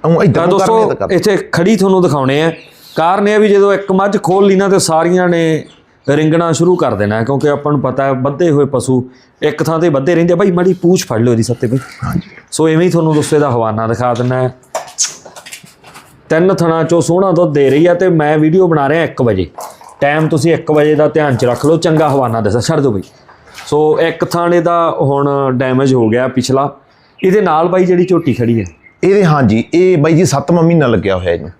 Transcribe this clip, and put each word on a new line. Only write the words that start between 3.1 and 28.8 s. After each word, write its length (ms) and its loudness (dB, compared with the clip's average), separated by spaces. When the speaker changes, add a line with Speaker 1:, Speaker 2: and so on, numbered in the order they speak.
Speaker 2:
ਇਹ 80 0
ਆ 20 2
ਵੀ 120 2
ਜਦੋਂ 240 4
ਇੱਕ 180 -4
ਮੱਝ 320 0
ਖੋਲ 240 2
ਲਈ 80 4
ਨਾ, 120 0
ਤੇ 120 2
ਸਾਰੀਆਂ 500 0
ਨੇ 360 -2
ਰਿੰਗਣਾ 420 2
ਸ਼ੁਰੂ 240 2
ਕਰ 180 0
ਦੇਣਾ, 300 -2
ਕਿਉਂਕਿ 260 -2
ਆਪਾਂ 220 -2
ਨੂੰ 100 0
ਪਤਾ 220 -4
ਹੈ 100 0
ਬੱਧੇ 360 -2
ਹੋਏ 160 2
ਪਸ਼ੂ 440 -2
ਇੱਕ 220 -2
ਥਾਂ 160 -2
ਤੇ 100 2
ਬੱਧੇ 260 0
ਰਹਿੰਦੇ 180 2
ਆ। 20 2
ਬਾਈ, 160 0
ਮਾੜੀ 220 0
ਪੂਛ 320 0
ਫੜ 160 -2
ਲਿਓ 100 2
ਇਹਦੀ 120 0
ਸੱਤੇ 240 -4
ਬਾਈ। 120 -2
Speaker 1:
ਹਾਂਜੀ। 180 -4
Speaker 2:
ਸੋ 180 0
ਇਵੇਂ 160 2
ਹੀ 60 0
ਤੁਹਾਨੂੰ 220 0
ਦੋਸਤੋ 220 0
ਇਹਦਾ 140 2
ਹਵਾਨਾ 380 -2
ਦਿਖਾ 260 -2
ਦਿੰਦਾ 220 -2
ਹੈ। 200 -4
ਤਿੰਨ 240 2
ਥਣਾਂ 300 0
ਚੋਂ 180 0
ਸੋਹਣਾ 300 0
ਦੁੱਧ 220 0
ਦੇ 160 2
ਰਹੀ 160 2
ਆ, 80 4
ਤੇ 160 0
ਮੈਂ 280 2
ਵੀਡੀਓ 300 2
ਬਣਾ 220 0
ਰਿਹਾ 140 0
ਇੱਕ 180 -6
ਵਜੇ। 240 0
ਟਾਈਮ 260 0
ਤੁਸੀਂ 260 0
ਇੱਕ 180 -4
ਵਜੇ 240 2
ਦਾ 120 2
ਧਿਆਨ 280 0
ਚ 100 -2
ਰੱਖ 200 -2
ਲਓ। 120 2
ਚੰਗਾ 320 0
ਹਵਾਨਾ 320 0
ਦੱਸਾਂ, 200 0
ਛੱਡ 180 -2
ਦਿਓ 120 0
ਬਾਈ। 100 -4
ਸੋ 320 0
ਇੱਕ 260 -2
ਥਾਂ 240 -2
ਇਹਦਾ 520 0
ਹੁਣ 560 0
ਡੈਮੇਜ 360 0
ਹੋ 160 2
ਗਿਆ 180 0
ਪਿਛਲਾ। 480 -2
ਇਹਦੇ 180 2
ਨਾਲ 260 0
ਬਾਈ 180 0
ਜਿਹੜੀ 200 2
ਝੋਟੀ 280 0
ਖੜੀ 260 0
ਹੈ? 60 -4